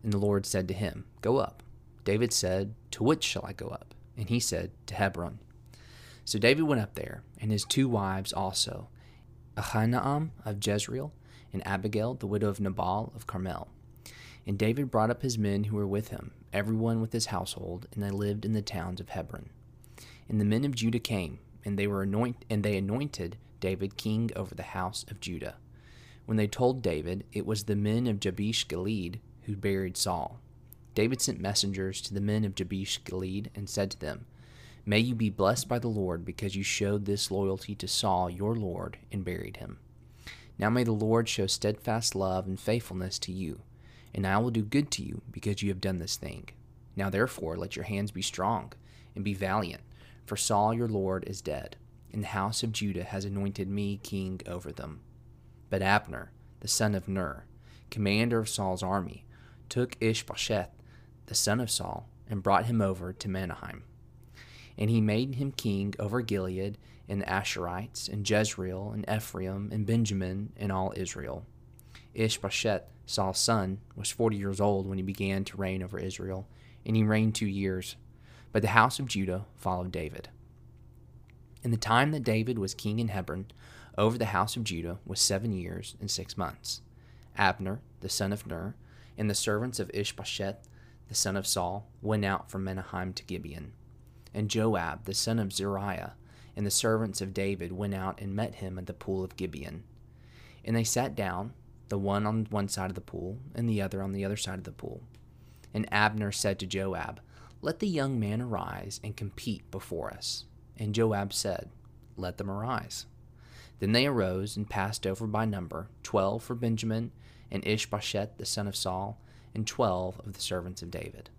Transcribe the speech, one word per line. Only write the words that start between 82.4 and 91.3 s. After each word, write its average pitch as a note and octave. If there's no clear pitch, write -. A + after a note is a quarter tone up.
was F#2+
king G#2+
in A#2
Hebron, F#2+
over A2
the A#2+
house G2+
of A#2
Judah E2+
was -
seven G#2
years F2
and F#2+
six -
months. -
Abner, F#2+
the F#2+
son G2+
of -
Ner, F2
and G#2+
the G2+
servants A2+
of F#2+
Ishbosheth, -
the -
son G2